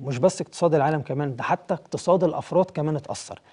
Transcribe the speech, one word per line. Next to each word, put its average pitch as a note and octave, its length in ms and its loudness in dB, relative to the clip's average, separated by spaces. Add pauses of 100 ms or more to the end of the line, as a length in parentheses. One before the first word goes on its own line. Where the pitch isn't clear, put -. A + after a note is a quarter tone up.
مش B2+ 140 -2
بس F3+ 240 2
اقتصاد E3 340 0
العالم D3 260 2
كمان، C#3 340 -4
ده A#2+ 80 -8
حتى - 300 -2
اقتصاد F3 500 0
الأفراد F3 420 2
كمان D#3 300 -2
اتأثر. - 460 -10 (120)